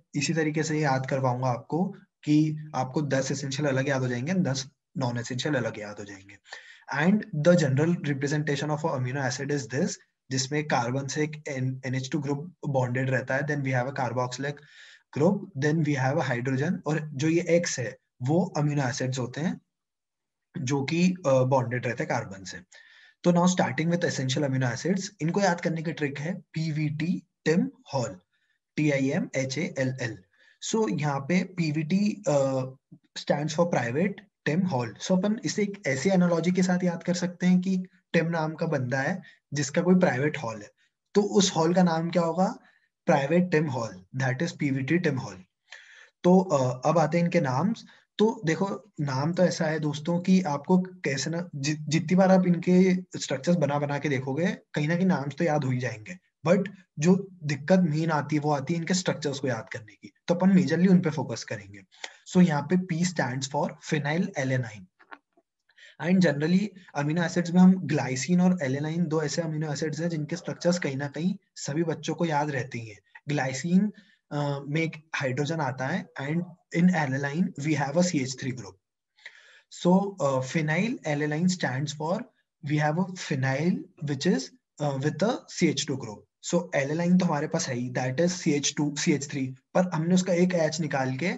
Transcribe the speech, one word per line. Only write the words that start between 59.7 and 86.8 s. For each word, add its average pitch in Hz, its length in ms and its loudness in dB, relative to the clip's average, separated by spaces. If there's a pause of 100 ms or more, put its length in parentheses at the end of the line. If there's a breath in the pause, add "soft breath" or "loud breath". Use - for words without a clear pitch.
करने - 200 -16
की। - 200 -20 (140)
तो 175 80 2
अपन 185 140 4
majorly 170 380 6
उन 180 140 8
पे 160 80 0
फोकस 147 340 -4
करेंगे। 101 380 -12 (540 loud breath)
So 180 60 8
यहाँ 147 320 4
पे - 20 6
P 180 320 -2
stands 131 480 -4
for 143 140 -2 (240)
phenyl 156 340 0 (120)
alanine। 123 460 -4 (1200 loud breath)
And 185 140 4
generally 175 480 4 (280 loud breath)
amino 151 280 0
acids 170 280 -2
में 180 100 6
हम 185 120 10
glycine 147 680 0
और 180 220 4
alanine 151 420 -2
दो 156 160 0
ऐसे 151 200 -2
amino 156 320 -4
acids 147 260 -4
हैं 170 100 -2
जिनके 156 260 -4
structures 175 440 -2
कहीं 143 160 -4
ना 143 120 -4
कहीं 165 280 -4 (200)
सभी 151 280 -4
बच्चों 156 320 -4
को 175 100 -2
याद 151 240 0
रहती 120 400 -6
हैं। 101 100 -20 (300 loud breath)
Glycine, 170 640 0 (380 soft breath)
अ, 143 360 -2
में 151 140 -2
एक - 340 -6
hydrogen 139 440 -2
आता 131 280 -4
है 175 220 -4 (120)
and 156 220 -2 (340)
in 175 120 4
alanine 143 560 0 (140)
we 151 160 0
have 143 180 -2
a 175 100 4
C 180 100 0
H 127 180 -2
three 131 220 -6
group। 101 200 -12 (1080 loud breath)
So, 190 380 4
अ, 135 180 2
phenyl 165 580 -2 (100)
alanine 151 500 0
stands 135 440 -4
for 175 180 -2 (520)
we 151 120 2
have 151 160 2
a 190 140 0
phenyl 143 640 0 (360)
which 143 240 -2
is, 262 80 -4 (380)
अ, 143 160 -2
with 151 200 -2
a 202 140 2
C - 320 -4
H 143 160 2
two 135 180 -4
group। 107 200 -10 (360)
So - 20 2 (200)
alanine 170 440 2